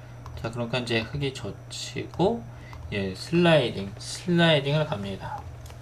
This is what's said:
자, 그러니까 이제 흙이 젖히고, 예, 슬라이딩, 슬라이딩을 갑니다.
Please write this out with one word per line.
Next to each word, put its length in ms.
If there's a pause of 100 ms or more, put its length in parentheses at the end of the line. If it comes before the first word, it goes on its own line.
(420)
자, 80
그러니까 300
이제 220
흙이 340
젖히고, 1080 (500)
예, 200
슬라이딩, 840
슬라이딩을 880
갑니다. 540 (400)